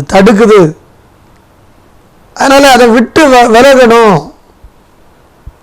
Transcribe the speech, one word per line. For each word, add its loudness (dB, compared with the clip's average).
தடுக்குது. 2
அதனால 0
அதை 2
விட்டு -2
வ-, 2
விலகணும். 2